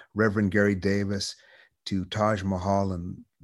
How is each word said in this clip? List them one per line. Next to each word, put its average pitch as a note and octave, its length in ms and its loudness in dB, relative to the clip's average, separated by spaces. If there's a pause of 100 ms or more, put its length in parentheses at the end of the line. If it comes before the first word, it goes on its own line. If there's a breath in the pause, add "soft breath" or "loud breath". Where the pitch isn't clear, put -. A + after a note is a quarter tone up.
(160 loud breath)
Reverend G#2 340 2
Gary G2+ 240 4
Davis G2 600 -2 (500 loud breath)
to F#2+ 200 -2
Taj G#2 360 0
Mahal G2 480 0
and F2+ 260 -6 (280)